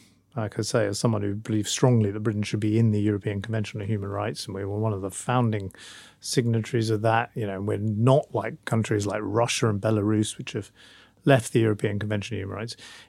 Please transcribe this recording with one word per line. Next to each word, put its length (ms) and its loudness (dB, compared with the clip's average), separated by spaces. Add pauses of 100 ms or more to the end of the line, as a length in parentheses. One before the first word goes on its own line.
(360)
like 220 -4
I 40 -2
say, 240 2
as 120 -4
someone 240 2
who 120 -2
believes 360 -2
strongly 420 4
that 80 -6
Britain 240 -2
should 160 -4
be 180 2
in 140 4
the 80 2
European 420 -2
Convention 400 -6
on 60 -6
Human 200 -4
Rights, 380 -6
and 80 -10
we 100 -6
were 140 -4
one 140 0
of 100 -4
the 80 -6
founding 600 -2 (480)
signatories 680 0
of 140 0
that, 320 2
you 120 -4
know, 140 -6
we're 180 -2
not 540 2
like 320 -4
countries 420 0
like 160 -2
Russia 460 0
and 120 0
Belarus, 580 2
which 140 -10
have 180 -6 (540)
left 280 4
the 80 6
European 380 2
Convention 380 -4
on 60 -6
Human 140 -8
Rights, 200 -10 (320)